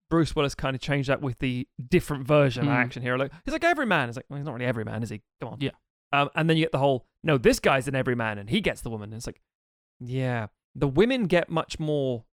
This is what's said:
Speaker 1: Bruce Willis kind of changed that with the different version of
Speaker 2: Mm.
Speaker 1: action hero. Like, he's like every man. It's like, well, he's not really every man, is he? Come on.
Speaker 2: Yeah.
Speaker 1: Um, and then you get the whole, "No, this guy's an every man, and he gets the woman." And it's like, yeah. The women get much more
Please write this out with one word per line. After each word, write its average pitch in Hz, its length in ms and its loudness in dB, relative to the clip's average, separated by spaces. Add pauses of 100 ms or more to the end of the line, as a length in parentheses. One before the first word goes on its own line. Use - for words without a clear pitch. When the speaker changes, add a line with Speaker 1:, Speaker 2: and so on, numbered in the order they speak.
Speaker 1:
Bruce 160 260 2
Willis 143 200 0
kind 131 200 -4
of 123 60 -10
changed 139 280 -2
that 135 120 0
with 127 180 -6
the 127 280 -4 (220)
different 143 360 2
version 139 420 4
of 139 60 2
Speaker 2:
Mm. - 40 2
Speaker 1:
action 123 240 -2
hero. 123 160 -2
Like, 135 140 -2 (120)
he's - 100 -6
like 320 100 -2
every 330 220 2
man. 160 240 2
It's 117 60 -10
like, 127 140 -12
well, 139 80 -10
he's 147 80 -8
not 151 80 -8
really 123 120 -6
every 117 200 -2
man, 110 180 -6
is 107 60 -6
he? 101 120 -10 (200)
Come 117 120 -10
on. 113 80 -14
Speaker 2:
Yeah. 135 100 -2 (420)
Speaker 1:
Um, 143 220 2
and 160 140 2
then 160 80 6
you 156 60 4
get - 80 0
the - 80 0
whole, 135 260 2 (180)
"No, 123 140 4
this 165 220 4
guy's 135 300 2
an 135 60 -4
every 131 200 0
man, 110 220 -4
and 101 120 -12
he 196 120 2
gets 170 200 -4
the 123 80 -8
woman." 107 200 -8
And 110 80 -14
it's 117 100 -12
like, - 140 -14 (580)
yeah. 123 480 -4 (280)
The 143 120 0
women 220 380 2
get 170 240 2
much - 300 -4
more 139 540 -2